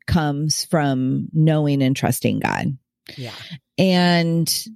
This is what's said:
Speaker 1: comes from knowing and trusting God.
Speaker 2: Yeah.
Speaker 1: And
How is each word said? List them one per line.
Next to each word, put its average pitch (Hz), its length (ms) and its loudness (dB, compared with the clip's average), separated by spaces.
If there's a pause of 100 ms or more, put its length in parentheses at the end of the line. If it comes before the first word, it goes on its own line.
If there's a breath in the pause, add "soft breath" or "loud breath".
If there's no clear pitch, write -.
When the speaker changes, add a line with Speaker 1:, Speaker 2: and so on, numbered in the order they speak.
Speaker 1:
comes 151 580 0
from 139 720 0
knowing 151 480 2
and 131 120 2
trusting 107 460 -2
God. 52 360 -2 (400 loud breath)
Speaker 2:
Yeah. 120 160 -12 (440 loud breath)
Speaker 1:
And 175 1000 2